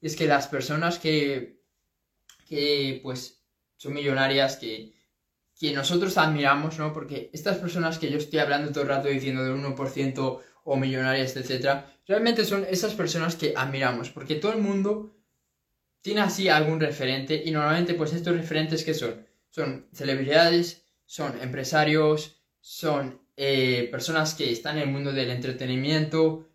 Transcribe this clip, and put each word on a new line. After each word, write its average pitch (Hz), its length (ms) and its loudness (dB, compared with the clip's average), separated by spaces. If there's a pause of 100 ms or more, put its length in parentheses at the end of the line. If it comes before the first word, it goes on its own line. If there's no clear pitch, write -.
Y 160 60 -8
es 151 100 -6
que 160 100 0
las 143 220 4
personas 156 500 -2
que, 143 640 -2 (840)
que, 143 560 0
pues, 127 420 -10 (320)
son 139 180 -10
millonarias, 135 640 2
que, 110 360 -10 (680)
que 147 140 0
nosotros 175 460 2
admiramos, 151 600 2
¿no? 151 140 -2
Porque 143 400 -10
estas 180 260 -2
personas 170 400 -2
que 143 120 -2
yo 147 80 0
estoy 151 220 -2
hablando 143 320 0
todo 143 100 -2
el 139 60 -2
rato 139 200 0
diciendo 131 360 -2
del 131 100 -2
uno 139 200 -4
por 135 140 -6
ciento 131 540 -2 (220)
o 139 120 0
millonarias, 131 600 0
etcétera, 135 600 -2 (100)
realmente 226 380 4
son 196 240 0
esas 185 260 -2
personas 165 420 -2
que 151 200 0
admiramos, 131 540 -2
porque 147 240 -6
todo 196 180 0
el 214 80 0
mundo 202 560 0 (840)
tiene 208 180 -2
así 190 280 2
algún 156 320 4
referente, 135 640 -2
y 160 80 -2
normalmente, 160 420 2
pues, 151 180 0
estos 170 240 0
referentes, 156 480 -2
¿qué 160 80 -2
son? - 340 -4 (240)
Son 135 420 -6
celebridades, 151 920 2 (220)
son 139 340 -8
empresarios, 151 1000 2 (180)
son, 143 600 -4 (140)
eh, 127 540 2
personas 156 440 0
que 135 160 -2
están 147 260 -4
en 147 80 0
el 135 60 0
mundo 139 220 -2
del 131 180 0
entretenimiento 143 1200 0